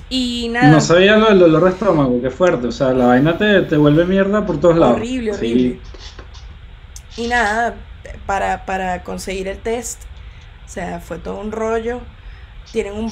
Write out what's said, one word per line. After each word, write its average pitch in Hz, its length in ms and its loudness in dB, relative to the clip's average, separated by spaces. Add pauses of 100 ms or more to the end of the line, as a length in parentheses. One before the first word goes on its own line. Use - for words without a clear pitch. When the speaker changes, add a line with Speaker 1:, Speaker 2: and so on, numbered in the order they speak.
Speaker 1:
Y 240 420 -4
nada. 247 180 4
Speaker 2:
No 151 120 8
sabía 180 360 4
lo 220 100 4
del 208 120 6
dolor 165 260 6
de 185 60 4
estómago, 147 500 0
qué 127 100 -4
fuerte, 156 360 0
o 117 60 -4
sea, 131 200 0
la 127 140 2
vaina 143 320 4
te, 202 240 4
te 151 140 -2
vuelve 147 280 4
mierda 196 400 0
por 160 160 -4
todos 165 160 4
lados. 131 200 4
Speaker 1:
Horrible, 240 380 -6
Speaker 2:
Sí. - 40 -8 (140)
Speaker 1:
horrible. 123 280 0 (1400)
Y 233 120 -6
nada, 226 480 0 (500)
para, 190 400 -4
para 185 360 -4
conseguir 185 460 -8
el - 100 -8
test, 233 440 -8 (640)
o - 20 -20
sea, 175 320 -10
fue 165 180 -12
todo 190 220 -10
un 214 120 -10
rollo. 226 480 -4 (720)
Tienen 202 220 -6
un 220 180 -6